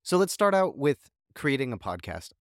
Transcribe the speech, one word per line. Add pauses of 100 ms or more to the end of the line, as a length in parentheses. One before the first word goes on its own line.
So
let's
start
out
with (260)
creating
a
podcast. (140)